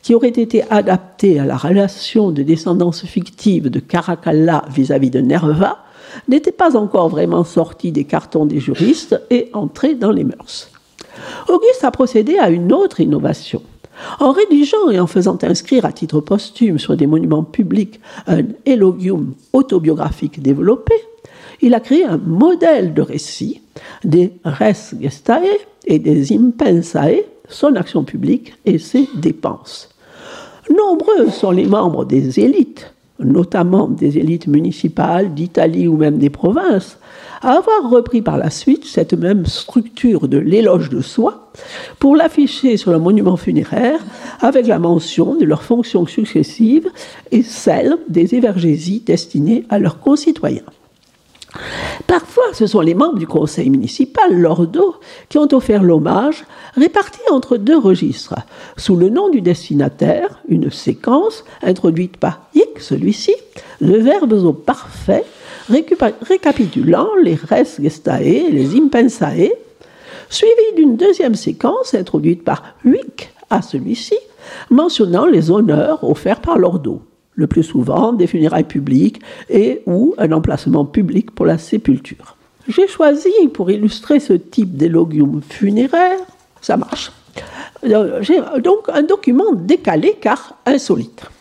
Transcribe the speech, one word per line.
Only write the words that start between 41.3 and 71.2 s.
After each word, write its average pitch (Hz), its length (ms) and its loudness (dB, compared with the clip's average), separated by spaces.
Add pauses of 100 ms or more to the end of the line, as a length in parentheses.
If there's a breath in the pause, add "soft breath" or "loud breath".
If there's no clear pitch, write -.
pour 285 180 6
l'afficher 285 580 2
sur 190 160 0
le 165 80 4
monument 185 380 2
funéraire - 600 -2 (420 loud breath)
avec 247 260 2
la 214 120 2
mention 170 560 0
de 320 100 2
leurs 151 180 0
fonctions 226 420 0
successives 226 840 0 (420 loud breath)
et 233 120 2
celle - 540 0 (120)
des 170 260 0
évergésies 180 640 0
destinées 165 720 -2
à 208 100 0
leurs 190 200 -2
concitoyens. - 640 -2 (1400 loud breath)
Parfois, 359 440 0
ce 214 160 -2
sont 196 140 2
les 165 140 2
membres 285 220 0
du 160 100 -6
conseil 151 420 -2
municipal, 214 640 0
l'ordo, 180 600 2 (340 loud breath)
qui - 80 -2
ont 294 160 2
offert 214 300 2
l'hommage, 180 600 2 (320 loud breath)
réparti 359 460 0 (100)
entre 254 240 0
deux 240 220 2
registres. 185 580 0 (400 loud breath)
Sous - 220 0
le 180 100 4
nom 359 220 0
du 277 100 2
destinataire, 165 1080 -2
une 165 200 0
séquence - 760 -4 (180 loud breath)
introduite 180 540 -2
par - 240 -4 (140)
Hic, 392 240 2
celui-ci, - 540 -2 (460 loud breath)
de 180 160 4
verbes 262 380 2
au 180 180 2
parfait, - 720 -4 (460 loud breath)
récupa-, 285 420 0 (100)
récapitulant 247 840 0 (160)
les 170 120 2
res - 460 -2
gestae, 208 720 0
les 139 240 0
impensae, 233 800 2 (760 loud breath)
suivie 440 460 2
d'une 294 220 4
deuxième 349 380 2